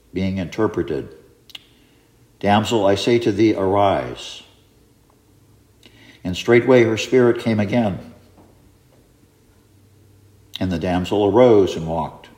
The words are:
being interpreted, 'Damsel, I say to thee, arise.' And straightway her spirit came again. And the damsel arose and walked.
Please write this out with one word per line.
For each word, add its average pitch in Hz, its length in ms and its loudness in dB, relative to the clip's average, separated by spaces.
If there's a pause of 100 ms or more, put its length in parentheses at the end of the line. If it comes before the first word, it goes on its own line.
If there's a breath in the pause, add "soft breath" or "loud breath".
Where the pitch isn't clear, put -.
(160)
being 95 240 -4
interpreted, 87 680 -4 (1300 loud breath)
'Damsel, 104 480 0
I 101 80 2
say 120 240 0
to 117 120 0
thee, 104 220 0
arise.' 95 880 -2 (1800 soft breath)
And 90 120 -6
straightway 120 500 4
her 110 120 -2
spirit 120 400 2
came 113 220 -2
again. 104 400 -2 (2500)
And 95 120 -4
the 85 80 -6
damsel 90 440 -2
arose 104 520 4
and 82 120 -8
walked. 80 500 -8